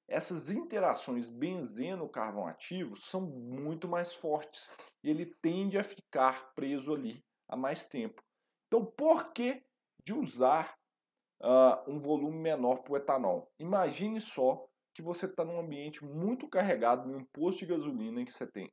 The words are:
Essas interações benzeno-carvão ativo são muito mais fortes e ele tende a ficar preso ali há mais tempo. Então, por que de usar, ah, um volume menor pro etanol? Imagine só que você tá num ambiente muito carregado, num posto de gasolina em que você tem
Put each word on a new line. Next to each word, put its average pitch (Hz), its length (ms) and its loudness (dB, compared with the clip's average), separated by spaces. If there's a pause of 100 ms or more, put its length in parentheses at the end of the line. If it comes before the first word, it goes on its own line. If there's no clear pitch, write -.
Essas 160 440 -4
interações 165 800 -2
benzeno-carvão 123 1160 -6
ativo 123 500 -8
são - 260 -6
muito 147 680 -8
mais 175 240 -4
fortes - 580 -4 (320)
e 143 60 -4
ele 165 320 -2
tende 190 380 0
a 202 60 2
ficar - 680 0
preso 139 400 0
ali 131 320 -4 (240)
há 110 80 -6
mais 135 300 -2
tempo. 113 360 -6 (440)
Então, 226 180 4
por 320 480 2
que 254 320 -2 (400)
de - 80 -6
usar, 147 680 2 (640)
ah, 127 460 8
um 139 120 -6
volume 151 400 0
menor 135 440 2
pro 143 140 -2
etanol? 127 640 0
Imagine 185 640 0
só 139 480 0 (240)
que - 80 -18
você 170 280 -6
tá 175 160 -4
num 170 160 -6
ambiente 151 440 -8
muito 170 440 -4
carregado, 127 600 2
num 135 160 -8
posto 175 360 -2
de 190 60 -8
gasolina 131 540 -2
em 123 40 -2
que 123 80 -14
você - 140 -8
tem - 260 -10